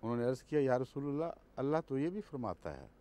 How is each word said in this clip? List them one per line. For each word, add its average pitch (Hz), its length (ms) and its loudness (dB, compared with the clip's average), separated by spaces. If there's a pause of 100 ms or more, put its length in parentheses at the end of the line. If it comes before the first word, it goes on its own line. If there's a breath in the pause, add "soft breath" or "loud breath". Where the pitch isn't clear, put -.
उन्होंने 120 220 0
अर्ज़ 127 200 0
किया, 151 180 2
"या 127 140 6
रसूलल्लाह, 143 540 -2 (280)
अल्लाह 143 220 2
तो 135 180 -2
ये 151 120 0
भी 208 120 -6
फरमाता 110 480 -4
है 67 200 -10 (100)